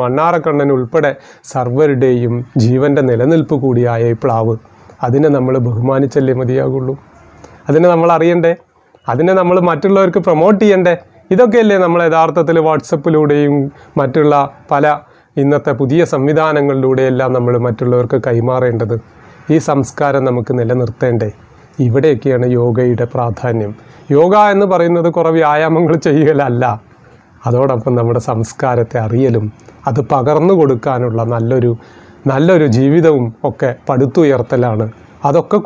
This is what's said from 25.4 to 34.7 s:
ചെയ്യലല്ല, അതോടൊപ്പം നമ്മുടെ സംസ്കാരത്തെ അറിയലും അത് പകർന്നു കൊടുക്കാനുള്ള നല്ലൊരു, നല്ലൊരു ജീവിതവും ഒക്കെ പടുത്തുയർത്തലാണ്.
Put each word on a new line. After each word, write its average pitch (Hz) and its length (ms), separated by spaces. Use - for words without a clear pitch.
ചെയ്യലല്ല, 139 580
അതോടൊപ്പം 127 520
നമ്മുടെ 117 300
സംസ്കാരത്തെ 120 760
അറിയലും 117 400
അത് 117 100
പകർന്നു 147 480
കൊടുക്കാനുള്ള 123 600
നല്ലൊരു, 120 380
നല്ലൊരു 156 460
ജീവിതവും 143 500
ഒക്കെ 127 200
പടുത്തുയർത്തലാണ്. 127 960